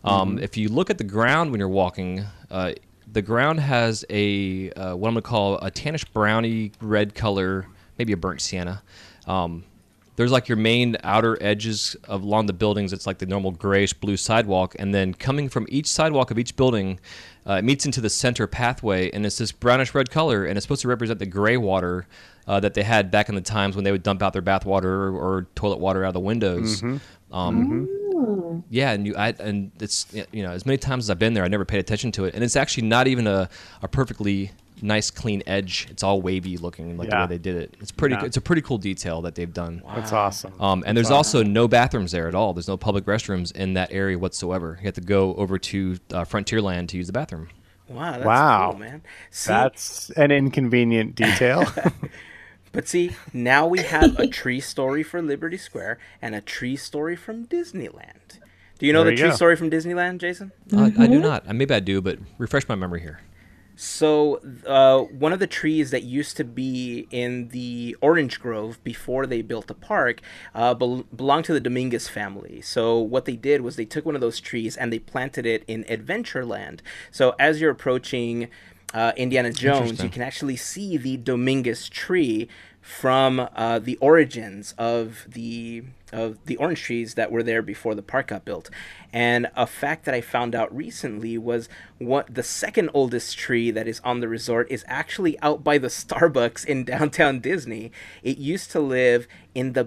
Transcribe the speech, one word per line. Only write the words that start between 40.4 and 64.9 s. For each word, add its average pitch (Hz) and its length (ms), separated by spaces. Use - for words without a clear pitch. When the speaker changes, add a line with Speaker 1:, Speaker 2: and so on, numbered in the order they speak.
Speaker 1:
Um, 98 240
and 110 120
Speaker 2:
That's 117 120
Speaker 1:
there's 143 80
also 147 240
Speaker 2:
awesome. 104 120
Speaker 1:
no 117 160
bathrooms 120 420
there 85 160
at 85 80
all. 98 200
There's 85 140
no 95 80
public 98 280
restrooms 98 500
in 95 200
that 92 180
area 95 260
whatsoever. 87 600
You 98 60
have 92 80
to 92 60
go 95 360
over 95 200
to, 92 420
uh, 87 120
Frontierland 98 640
to 92 80
use 90 100
the 92 60
bathroom. 90 360
Speaker 4:
Wow, 139 240
that's 123 120
Speaker 2:
Wow. 110 480
Speaker 4:
cool, 98 80
man. 127 220
See? - 220
Speaker 2:
That's - 580
an 143 220
inconvenient 123 840
detail. 123 560
Speaker 4:
<laughs> - 60
But - 160
see, 175 260
now 131 340
we 180 140
have 160 380
a 131 80
tree 127 340
story 135 420
for 170 200
Liberty 160 340
Square 107 420
and 113 140
a 104 80
tree 127 340
story 156 400
from 226 300
Disneyland. - 920
Do 135 80
you 151 60
know 160 120
Speaker 2:
There - 20
Speaker 4:
the 160 100
Speaker 2:
you - 60
Speaker 4:
tree 175 80
Speaker 2:
go. 131 60
Speaker 4:
story 170 200
from 165 140
Disneyland, 175 480
Jason? 180 340
Speaker 1:
Uh, 208 120
I 214 60
do 208 60
Speaker 3:
Mm-hmm. 302 80
Speaker 1:
not. - 260
Uh, 104 60
maybe 135 200
I 104 60
do, 95 220
but 92 160
refresh - 320
my 117 60
memory 90 260
here. 78 200
Speaker 4:
So, 151 680
uh, 135 380